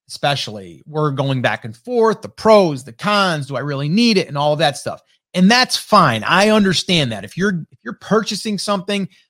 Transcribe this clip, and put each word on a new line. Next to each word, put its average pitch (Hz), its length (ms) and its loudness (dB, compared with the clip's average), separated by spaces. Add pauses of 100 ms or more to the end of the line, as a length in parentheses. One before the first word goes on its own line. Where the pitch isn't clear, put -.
especially, 107 760 -6
we're 151 240 -2
going 135 320 -2
back 113 240 -2
and 110 100 -12
forth, 226 460 0
the - 80 -16
pros, 185 540 4
the 120 100 -18
cons, 185 540 -2
do 139 80 -8
I 120 60 -4
really 143 280 -4
need 220 300 4
it, - 80 -2
and 147 100 -8
all 147 160 2
of 147 60 -2
that 143 180 0
stuff. - 240 -10 (320)
And 180 160 4
that's 247 260 2
fine. 135 480 2
I 190 260 4
understand 180 640 2
that. 98 140 -10
If - 100 -20
you're, 180 360 -2
if - 120 -20
you're 233 120 -12
purchasing 202 640 -4
something, 202 500 -4 (200)